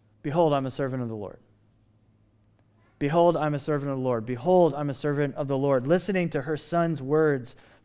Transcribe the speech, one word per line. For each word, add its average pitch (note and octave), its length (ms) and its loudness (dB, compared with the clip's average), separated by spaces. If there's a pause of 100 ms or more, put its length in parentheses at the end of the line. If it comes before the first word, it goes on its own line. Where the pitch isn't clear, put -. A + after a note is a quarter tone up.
(220)
"Behold, D#3 300 2
I'm C3+ 140 0
a B2+ 40 -6
servant C3 320 -4
of A#2 60 -4
the A2+ 80 -8
Lord. G2+ 220 -12 (1600)
Behold, E3+ 380 4
I'm D3 180 0
a C#3+ 40 -4
servant C#3+ 320 -2
of C#3 60 -4
the C3 80 -4
Lord. A#2 220 -2
Behold, D3 480 4
I'm D3 160 -4
a C3 40 -6
servant C#3+ 400 -2
of C#3+ 140 -4
the C#3 80 0
Lord." C3+ 300 2
Listening F3+ 440 0
to D3+ 120 -4
her D3+ 140 -4
son's E3+ 440 -2
words C#3+ 560 0 (280)